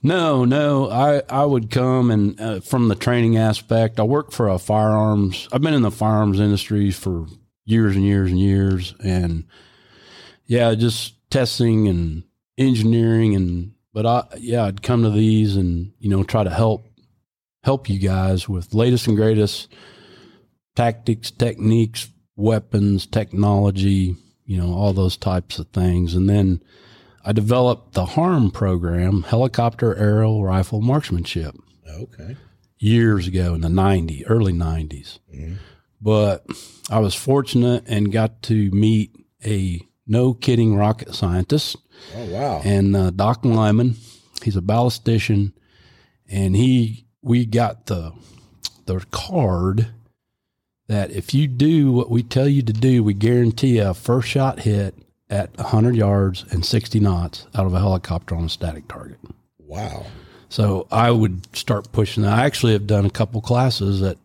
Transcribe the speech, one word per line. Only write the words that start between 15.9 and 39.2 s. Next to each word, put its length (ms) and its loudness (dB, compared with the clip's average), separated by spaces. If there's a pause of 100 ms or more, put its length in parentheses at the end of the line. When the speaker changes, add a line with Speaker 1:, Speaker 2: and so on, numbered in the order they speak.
Speaker 1:
you 100 -4
know, 140 2
try 200 0
to 80 -2
help, 340 0 (800)
help 260 -2
you 100 -2
guys 480 0
with 280 -8
latest 320 2
and 100 2
greatest 500 0 (1080)
tactics, 560 -2
techniques, 800 0 (260)
weapons, 680 0
technology, 1120 0 (300)
you 120 -4
know, 160 -2
all 200 0
those 240 0
types 420 -4
of 100 -10
things. 460 0
And 140 2
then 320 2 (640)
I 80 -4
developed 600 0
the 120 -2
harm 460 0
program, 720 0
helicopter, 720 0
aerial, 480 2
rifle, 380 -2
marksmanship. 720 -4 (340)
Speaker 2:
Okay. 460 -16 (440)
Speaker 1:
Years 480 2
ago 280 0
in 60 -4
the 80 0
nineties, 580 0
early 260 2
nineties. 680 -6 (140)
Speaker 2:
Mm-hmm. 220 -12 (440)
Speaker 1:
But 460 0 (460)
I 80 2
was 160 0
fortunate 720 0
and 240 0
got 320 -2
to 280 0
meet 440 2 (280)